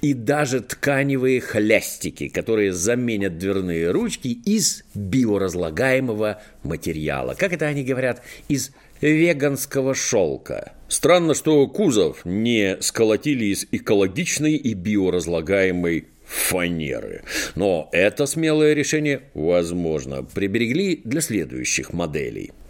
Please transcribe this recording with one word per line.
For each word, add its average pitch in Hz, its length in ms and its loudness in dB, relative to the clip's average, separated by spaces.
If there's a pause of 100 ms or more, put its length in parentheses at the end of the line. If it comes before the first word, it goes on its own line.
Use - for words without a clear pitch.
И 147 140 2
даже 127 460 0
тканевые 135 800 0
хлястики, 104 840 0
которые 101 440 0
заменят 101 640 0
дверные 90 540 0
ручки, 175 380 -2
из 196 560 0 (100)
биоразлагаемого 104 1500 0 (220)
материала. 76 760 -4
Как 180 140 0
это 156 140 -2
они 143 180 -4
говорят? 127 380 -2 (260)
Из 135 220 -2 (320)
веганского 143 920 2
шелка. 78 800 -2 (160)
Странно, 165 460 4
что 147 320 4
кузов 110 580 2
не 101 560 2
сколотили 113 680 2
из 95 240 -2
экологичной 110 840 0
и 123 180 -2
биоразлагаемой 90 1400 0 (160)
фанеры. 78 1000 -4 (340)
Но 87 360 0
это 101 320 2
смелое 151 480 2
решение, 147 480 0 (140)
возможно, 80 880 0
приберегли 117 840 -2
для 131 160 -2
следующих 65 720 -4
моделей. 71 600 -6 (180)